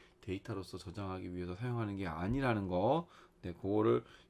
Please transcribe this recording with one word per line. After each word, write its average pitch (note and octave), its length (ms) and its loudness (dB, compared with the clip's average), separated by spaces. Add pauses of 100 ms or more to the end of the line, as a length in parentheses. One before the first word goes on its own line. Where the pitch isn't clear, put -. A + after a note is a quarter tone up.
(220)
데이터로서 F#2+ 560 -6
저장하기 F#2 560 -6
위해서 F2+ 220 -4
사용하는 A2+ 400 -2
게 F#2+ 120 -2
아니라는 G#2 600 0
거. A#2 400 4 (340)
네, F2 120 -6
그거를 G#2+ 500 4 (260)